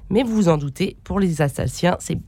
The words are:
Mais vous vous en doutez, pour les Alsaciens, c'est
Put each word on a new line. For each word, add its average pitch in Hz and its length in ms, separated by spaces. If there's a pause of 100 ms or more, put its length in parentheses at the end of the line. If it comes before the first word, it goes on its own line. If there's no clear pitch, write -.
(120)
Mais 220 120
vous 233 100
vous 208 160
en 160 80
doutez, 147 460
pour 180 160
les 165 240
Alsaciens, - 560
c'est 170 280